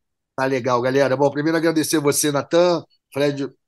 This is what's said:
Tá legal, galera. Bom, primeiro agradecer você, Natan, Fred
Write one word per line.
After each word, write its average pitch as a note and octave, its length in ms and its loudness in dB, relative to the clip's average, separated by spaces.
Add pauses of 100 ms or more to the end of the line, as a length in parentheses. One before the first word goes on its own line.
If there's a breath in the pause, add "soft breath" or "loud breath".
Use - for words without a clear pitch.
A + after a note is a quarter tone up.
(360)
Tá C3 100 -2
legal, B2+ 360 0
galera. C3 340 2
Bom, C#3 140 2
primeiro D3 280 -2
agradecer D#3+ 420 0
você, C#3+ 320 0
Natan, E3 520 0 (300)
Fred C#3 380 -2 (160)